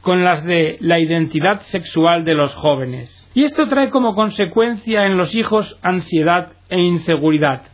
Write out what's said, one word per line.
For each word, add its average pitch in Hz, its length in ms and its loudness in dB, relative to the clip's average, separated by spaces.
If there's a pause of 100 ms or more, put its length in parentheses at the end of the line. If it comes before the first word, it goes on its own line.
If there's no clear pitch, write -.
con 180 220 0
las 170 220 0
de 170 360 0
la 170 180 2
identidad 165 600 0
sexual 170 640 0
de 160 100 0
los 143 180 0
jóvenes. 127 800 -4
Y 262 100 4
esto 294 240 0
trae 269 220 0
como 233 240 0
consecuencia 214 960 0
en 190 100 2
los 175 160 -2
hijos 214 480 -2
ansiedad 175 680 0 (200)
e 185 100 0
inseguridad 156 840 0 (100)